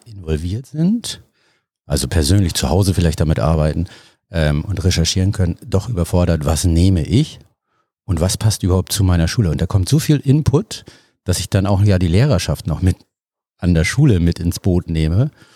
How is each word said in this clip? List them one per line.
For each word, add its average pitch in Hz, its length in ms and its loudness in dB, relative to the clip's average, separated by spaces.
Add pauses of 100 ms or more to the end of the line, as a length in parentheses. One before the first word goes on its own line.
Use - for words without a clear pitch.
involviert 90 600 -6
sind, 185 560 -2 (640)
also 71 200 -2
persönlich 85 480 0
zu - 140 -2
Hause 95 260 2
vielleicht 85 240 0
damit 78 220 0
arbeiten, 78 480 0 (420)
ähm, 78 340 -2
und 92 200 -6
recherchieren 92 480 0
können, 87 340 -2
doch 98 220 -2
überfordert, 85 560 0
was 78 180 0
nehme 87 420 2
ich 120 360 -2 (640)
und 82 160 -4
was 92 160 0
passt - 260 -2
überhaupt 92 300 0
zu - 100 -2
meiner 87 240 2
Schule? 87 240 0
Und 71 100 -4
da 85 60 0
kommt 92 220 -2
so 147 100 2
viel 151 200 0
Input, - 640 0 (400)
dass 90 160 -2
ich - 100 -8
dann 98 160 2
auch 98 160 2
ja 101 160 4
die 90 80 2
Lehrerschaft 92 600 0
noch 80 120 -4
mit 92 160 2 (640)
an 90 160 0
der 80 100 2
Schule 127 360 2
mit 85 180 2
ins 87 220 -4
Boot 90 280 0
nehme. 82 440 0 (240)